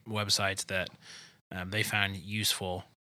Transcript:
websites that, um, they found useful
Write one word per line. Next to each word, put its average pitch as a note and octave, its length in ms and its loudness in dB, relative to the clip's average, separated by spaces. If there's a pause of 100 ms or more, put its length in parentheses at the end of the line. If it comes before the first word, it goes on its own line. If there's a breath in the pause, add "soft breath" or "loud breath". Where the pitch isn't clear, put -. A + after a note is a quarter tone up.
websites G2+ 600 2
that, F#2 220 0 (640 loud breath)
um, F#2 180 -6
they G#2+ 140 2
found G2 320 2
useful F#2+ 720 -2 (160)